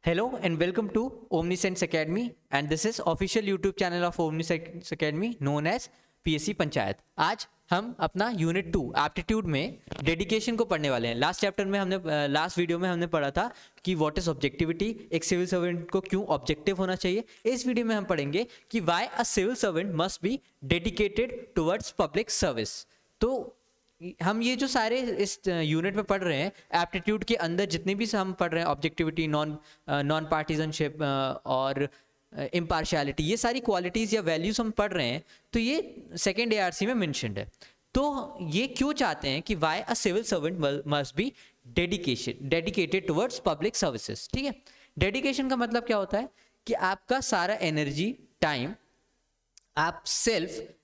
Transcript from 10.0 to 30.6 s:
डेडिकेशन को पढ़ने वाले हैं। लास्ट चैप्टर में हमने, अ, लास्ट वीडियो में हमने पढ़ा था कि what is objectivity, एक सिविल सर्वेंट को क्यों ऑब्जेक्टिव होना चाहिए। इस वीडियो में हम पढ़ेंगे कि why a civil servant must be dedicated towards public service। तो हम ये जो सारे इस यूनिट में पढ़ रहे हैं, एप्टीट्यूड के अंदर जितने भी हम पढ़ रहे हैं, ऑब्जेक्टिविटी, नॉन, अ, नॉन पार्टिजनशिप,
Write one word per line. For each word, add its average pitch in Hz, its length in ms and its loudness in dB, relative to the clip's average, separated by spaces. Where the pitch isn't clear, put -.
डेडिकेशन 196 520 0
को 226 100 2
पढ़ने 151 240 0
वाले 120 180 2
हैं। 117 80 0
लास्ट 147 260 2
चैप्टर 196 240 2
में 196 140 0
हमने, 185 160 0
अ, 151 320 0
लास्ट 151 300 2
वीडियो 170 220 2
में 185 100 2
हमने 170 180 0
पढ़ा 147 240 2
था 220 200 0
कि 180 100 2
what 151 200 2
is 185 100 0
objectivity, 165 720 0
एक 165 120 0
सिविल 180 240 2
सर्वेंट 175 440 0
को 190 100 2
क्यों 190 240 -2
ऑब्जेक्टिव 156 520 0
होना 185 180 0
चाहिए। 190 280 0
इस 247 220 0
वीडियो 240 180 2
में 226 100 2
हम 202 80 0
पढ़ेंगे 160 440 0
कि 226 100 0
why 170 260 2
a - 140 -4
civil 220 420 2
servant 185 280 0
must 190 220 -2
be 233 140 0
dedicated 208 680 0
towards 170 420 0
public 185 280 0
service। 117 580 -2
तो 247 320 0
हम 214 180 2
ये 247 140 4
जो 262 120 0
सारे 254 340 2
इस 202 460 -2
यूनिट 165 480 2
में 214 80 0
पढ़ 196 200 0
रहे 160 140 2
हैं, 170 440 -2
एप्टीट्यूड 196 420 0
के 233 120 2
अंदर 170 300 0
जितने 175 300 -2
भी 220 100 -2
हम 190 280 -2
पढ़ 170 180 0
रहे 165 80 2
हैं, 170 80 0
ऑब्जेक्टिविटी, 156 600 0
नॉन, 151 300 0
अ, 143 140 0
नॉन 156 240 2
पार्टिजनशिप, 156 760 -2